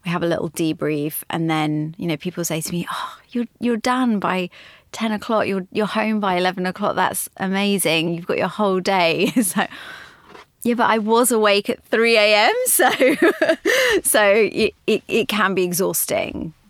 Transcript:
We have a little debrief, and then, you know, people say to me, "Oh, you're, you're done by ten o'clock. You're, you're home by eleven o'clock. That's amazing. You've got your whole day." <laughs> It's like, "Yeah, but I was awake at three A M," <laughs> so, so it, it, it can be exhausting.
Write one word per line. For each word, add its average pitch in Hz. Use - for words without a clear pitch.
We 175
have 170
a 170
little 170
debrief, 151
and 165
then, 151
you 185
know, 160
people 175
say 160
to -
me, 170
"Oh, -
you're, 240
you're 240
done 247
by 180
ten 220
o'clock. 214
You're, 190
you're 214
home 214
by 190
eleven 185
o'clock. 185
That's -
amazing. 185
You've 170
got -
your 185
whole 190
day." 175
<laughs> -
It's 226
like, 202
"Yeah, 240
but 233
I 220
was 226
awake 208
at -
three 226
A 214
M," 427
<laughs> 508
so, 254
so -
it, -
it, 220
it 220
can 196
be 185
exhausting. -